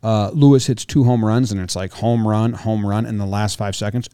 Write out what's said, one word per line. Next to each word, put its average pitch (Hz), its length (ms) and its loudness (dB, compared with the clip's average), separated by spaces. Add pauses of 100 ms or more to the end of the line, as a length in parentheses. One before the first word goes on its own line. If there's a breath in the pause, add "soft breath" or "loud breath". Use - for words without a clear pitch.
uh, 107 320 0
Lewis 143 320 6
hits 127 180 -2
two - 200 2
home 120 200 2
runs, 110 280 2
and 98 100 -4
it's, 90 140 -6
like, 92 180 -6
home 113 340 0
run, 110 260 2
home 110 300 -4
run 101 220 -2
in 110 140 -6
the 101 80 -4
last 101 320 -2
five 101 160 -6
seconds, 107 380 -6